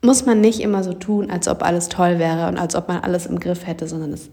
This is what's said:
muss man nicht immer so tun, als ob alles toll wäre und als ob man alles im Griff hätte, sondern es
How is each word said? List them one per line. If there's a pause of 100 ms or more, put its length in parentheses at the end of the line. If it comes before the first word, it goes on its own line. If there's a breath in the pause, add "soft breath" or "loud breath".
muss
man
nicht
immer
so
tun,
als
ob
alles
toll
wäre
und
als
ob
man
alles
im
Griff
hätte,
sondern
es